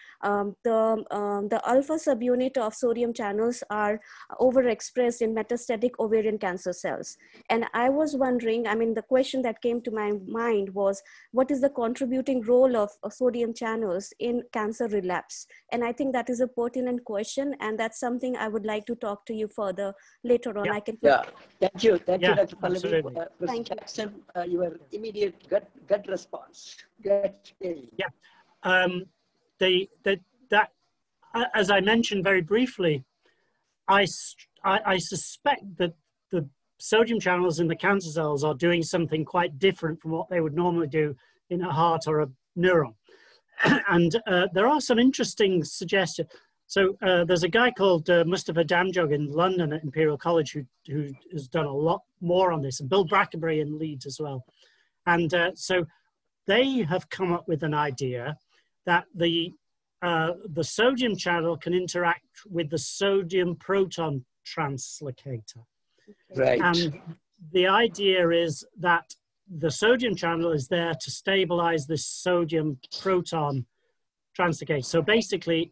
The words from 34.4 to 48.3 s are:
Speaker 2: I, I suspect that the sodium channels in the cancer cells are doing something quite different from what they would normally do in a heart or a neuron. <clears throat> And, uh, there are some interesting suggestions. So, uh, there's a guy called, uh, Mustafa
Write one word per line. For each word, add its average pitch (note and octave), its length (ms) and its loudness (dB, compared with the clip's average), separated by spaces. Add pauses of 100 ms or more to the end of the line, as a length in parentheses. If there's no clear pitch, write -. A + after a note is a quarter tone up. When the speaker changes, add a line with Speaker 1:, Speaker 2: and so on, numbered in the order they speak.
Speaker 2:
I, G3 220 2
I F#3+ 120 2
suspect F#3+ 800 -4
that F3 160 0 (380)
the D#3+ 160 -2 (300)
sodium A3+ 420 2
channels F3+ 400 0
in E3+ 80 2
the D#3+ 80 0
cancer F#3 340 0
cells D3+ 340 -2
are D3+ 100 2
doing E3+ 300 2
something D#3 420 -2
quite E3+ 340 -2
different E3 420 0
from D#3+ 100 -6
what E3+ 180 -4
they F3 120 0
would D3+ 140 -2
normally E3+ 320 0
do D3+ 280 0 (340)
in F3 120 -4
a F3 100 -4
heart C#4+ 360 2
or D3+ 140 2
a C#3+ 80 -2 (280)
neuron. E3 360 2 (680)
<clears throat> B3+ 260 4
And, E3+ 260 4 (120)
uh, F#3 260 2
there G3+ 140 4
are D4 140 4
some A3+ 180 2
interesting G#3 640 2
suggestions. E3+ 680 -2 (380)
So, G3 340 2
uh, F#3 240 4
there's F3 180 2
a F3 60 0
guy A#3+ 220 4
called, F#3 380 2
uh, E3+ 180 6
Mustafa E3+ 360 0